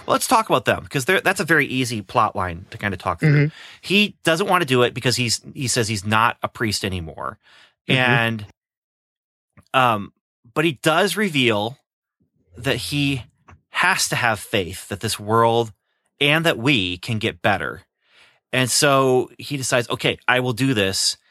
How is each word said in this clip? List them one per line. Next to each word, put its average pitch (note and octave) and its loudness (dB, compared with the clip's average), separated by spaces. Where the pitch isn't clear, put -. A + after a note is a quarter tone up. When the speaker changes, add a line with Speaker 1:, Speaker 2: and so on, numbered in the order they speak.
Speaker 1:
Well, - 0
let's B3 0
talk A3+ 2
about C#3+ 2
them, G2+ 0
'cause C#3 -4
they're, F#3 2
that's F#3 0
a F3+ 0
very D3 4
easy A#2+ -4
plot A2 0
line F#2 -6
to - -14
kinda G2 -4
talk F2 -4
through. D3 4
Speaker 2:
Mm-hmm. - -8
Speaker 1:
He G3+ 0
doesn't E3 2
wanna F3+ 2
do B2+ 4
it - 0
because B2 -2
he's, A#2+ -2
he C#3+ -6
says A2+ 0
he's G#2 -4
not A2 2
a G#2+ -4
priest A2 -4
anymore. D#2+ -8
Speaker 2:
Mm-hmm. C3+ 2
Speaker 1:
And, A2+ 0
um, A#2 2
but D#3 0
he E3+ 0
does E3 0
reveal B2+ 0
that B2+ -2
he C#3 -4
has - 0
to D#3 -2
have A#2 0
faith F#2 -6
that G2+ -8
this A2 -4
world A2+ 2
and D3+ 2
that D3 2
we A2 0
can A2 -6
get - -4
better. D#2+ -2
And B2+ 0
so C3+ 4
he C#3+ -10
decides, B2+ -2
"Okay, B2+ -2
I B2 4
will B2+ 0
do C3 0
this." G2 0